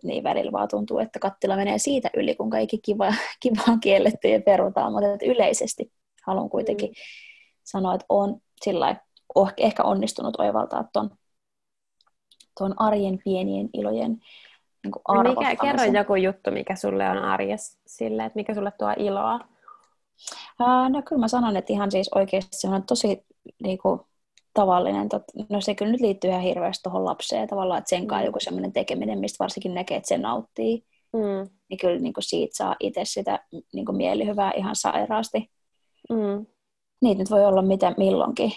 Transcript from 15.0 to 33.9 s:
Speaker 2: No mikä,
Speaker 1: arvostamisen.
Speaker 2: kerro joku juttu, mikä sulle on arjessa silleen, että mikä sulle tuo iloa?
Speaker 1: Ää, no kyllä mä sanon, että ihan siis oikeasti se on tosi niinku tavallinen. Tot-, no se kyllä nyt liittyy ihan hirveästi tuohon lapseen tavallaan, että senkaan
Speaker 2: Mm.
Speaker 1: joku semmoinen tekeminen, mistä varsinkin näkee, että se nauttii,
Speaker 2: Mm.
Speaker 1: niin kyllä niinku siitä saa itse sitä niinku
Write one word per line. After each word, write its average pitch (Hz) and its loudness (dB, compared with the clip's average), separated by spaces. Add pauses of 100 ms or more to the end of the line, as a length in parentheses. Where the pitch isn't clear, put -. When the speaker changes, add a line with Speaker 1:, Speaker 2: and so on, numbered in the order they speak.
Speaker 2:
No 196 4 (100)
mikä, 240 4
Speaker 1:
arvostamisen. 254 0
Speaker 2:
kerro 240 2
joku 208 2
juttu, 190 0
mikä - -4
sulle 98 0
on 185 0
arjessa 196 -2
silleen, 220 -4
että 226 -8
mikä 214 -4
sulle 202 -4
tuo 208 -2
iloa? 208 0 (1200)
Speaker 1:
Ää, 254 4
no 277 0
kyllä 277 -2
mä 226 2
sanon, 226 2
että 185 -2
ihan 202 0
siis 196 0
oikeasti 196 0
se - -4
on 196 0
tosi 214 0 (380)
niinku 190 -2 (460)
tavallinen. 190 2
Tot-, - -8
no 202 -2
se 202 -2
kyllä 208 0
nyt 254 0
liittyy 196 2
ihan 185 0
hirveästi 175 -2
tuohon 185 -2
lapseen - -4
tavallaan, 190 -2
että - -6
senkaan 180 0
Speaker 2:
Mm. - 0
Speaker 1:
joku - -4
semmoinen - -6
tekeminen, 208 -2
mistä 196 -4
varsinkin 185 -6
näkee, 180 -4
että - -8
se 185 0
nauttii, 226 -4 (280)
Speaker 2:
Mm. 196 -4 (200)
Speaker 1:
niin 190 -10
kyllä 175 2
niinku 165 -4
siitä - -2
saa 190 -2
itse - -4
sitä 196 -4 (340)
niinku - -6